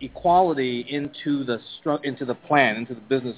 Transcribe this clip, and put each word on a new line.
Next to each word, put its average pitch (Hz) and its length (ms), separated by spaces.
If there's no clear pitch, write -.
equality 139 880
into 143 560
the 120 160
stru-, 147 260
into 139 200
the 123 100
plan, 131 420
into 117 180
the 113 80
business 127 360